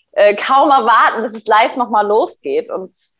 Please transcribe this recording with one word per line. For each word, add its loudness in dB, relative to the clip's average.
äh, 2
kaum 0
erwarten, 2
bis -12
es -14
live 2
nochmal -2
losgeht -2
und -12